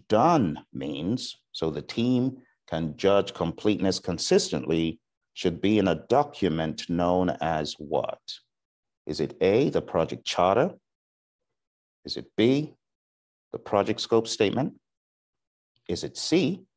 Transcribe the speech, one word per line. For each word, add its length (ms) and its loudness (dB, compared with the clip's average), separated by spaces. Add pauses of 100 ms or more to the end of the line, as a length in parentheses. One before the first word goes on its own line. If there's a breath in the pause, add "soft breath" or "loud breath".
done 640 2
means 640 -6 (140)
so 200 -4
the 120 -8
team 540 0 (320 loud breath)
can 280 -4
judge 380 2
completeness 640 0
consistently 1000 0 (340)
should 260 -2
be 200 2
in 80 2
a 200 0
document 800 0
known 420 2 (100)
as 380 -2
what? 420 -4 (840)
Is 120 -6
it 220 -4
A, 300 4
the 120 0
project 420 -4
charter? 460 2 (1300)
Is 120 -10
it 100 -12 (100)
B, 380 2 (760)
the 80 -10
project 420 0
scope 280 2
statement? 460 0 (1120)
Is 160 -4
it 120 -12
C, 460 0 (140)